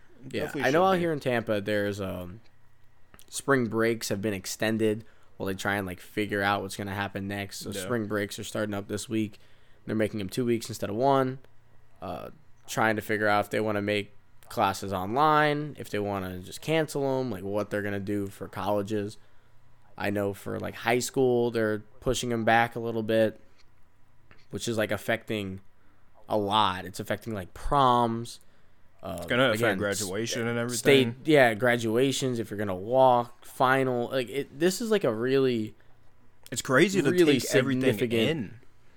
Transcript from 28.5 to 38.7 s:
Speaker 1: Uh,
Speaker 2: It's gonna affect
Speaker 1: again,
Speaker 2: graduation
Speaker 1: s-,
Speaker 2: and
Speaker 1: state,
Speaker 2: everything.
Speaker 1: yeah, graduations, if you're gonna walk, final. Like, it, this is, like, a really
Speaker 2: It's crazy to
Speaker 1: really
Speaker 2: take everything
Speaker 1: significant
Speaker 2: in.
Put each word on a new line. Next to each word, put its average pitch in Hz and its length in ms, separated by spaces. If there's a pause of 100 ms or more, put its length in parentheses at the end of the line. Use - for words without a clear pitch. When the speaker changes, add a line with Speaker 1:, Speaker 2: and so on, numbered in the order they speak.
Speaker 1:
Uh, 90 140
Speaker 2:
It's 85 100
gonna 123 220
affect 110 120
Speaker 1:
again, 107 160
Speaker 2:
graduation 104 680
Speaker 1:
s-, 120 100
Speaker 2:
and 120 140
Speaker 1:
state, 135 360
Speaker 2:
everything. 120 180
Speaker 1:
yeah, 135 280
graduations, 120 840
if 104 100
you're 104 80
gonna 101 180
walk, 120 720
final. 131 640
Like, 127 200
it, 135 300
this 180 220
is, 226 100
like, 208 120
a 131 100
really 123 600 (760)
Speaker 2:
It's 120 100
crazy 180 400
to 147 100
Speaker 1:
really 160 280
Speaker 2:
take - 140
everything 131 280 (120)
Speaker 1:
significant 113 360
Speaker 2:
in. 143 240 (440)